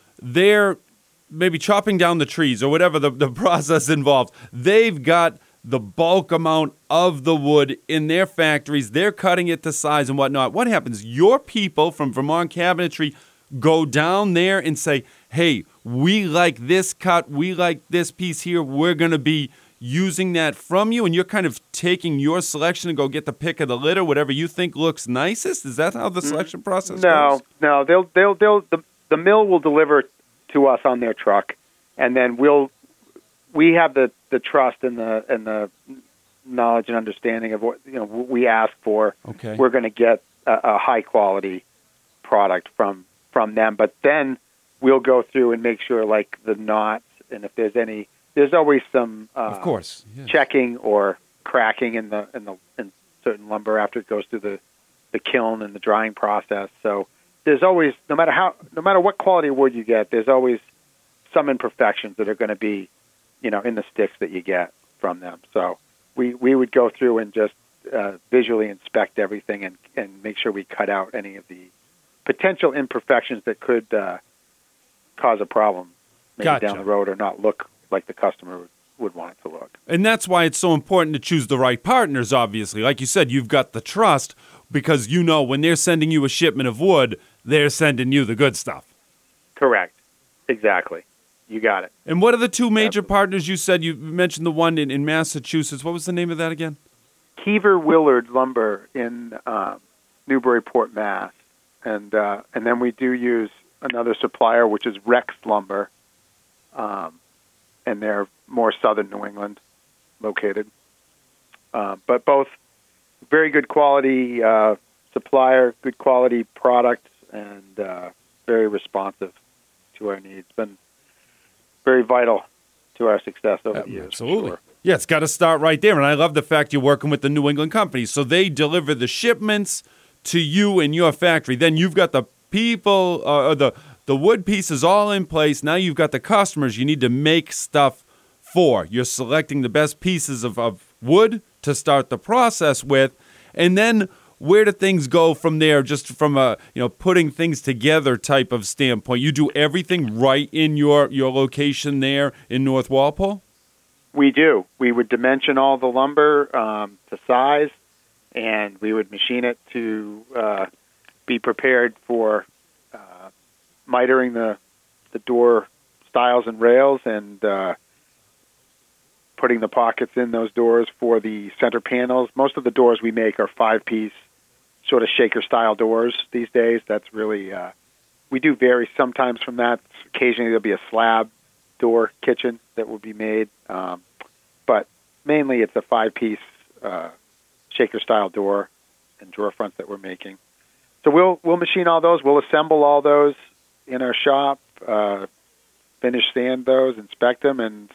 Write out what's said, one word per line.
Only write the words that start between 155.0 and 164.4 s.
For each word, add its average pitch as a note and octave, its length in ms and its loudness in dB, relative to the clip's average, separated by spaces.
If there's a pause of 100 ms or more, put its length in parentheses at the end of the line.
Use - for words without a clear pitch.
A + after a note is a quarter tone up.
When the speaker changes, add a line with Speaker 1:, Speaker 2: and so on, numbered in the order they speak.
Speaker 2:
dimension C3 500 0
all C3+ 180 2
the B2+ 120 -4
lumber, C#3+ 680 2
um, G#2+ 420 -6 (120)
to G2 160 -12
size, C#3+ 440 2 (640)
and G#2+ 480 -6
we G#2+ 120 -4
would G#2+ 180 -4
machine B2 340 -4
it A#2+ 140 -4 (140)
to, A2 500 -8 (140)
uh, G#2 300 -4 (600)
be B2 140 -4
prepared A#2+ 540 0 (120)
for, A2 380 0 (480)
uh, F#2+ 380 -20 (560)
mitering B2+ 480 2
the, A2 240 -4 (540)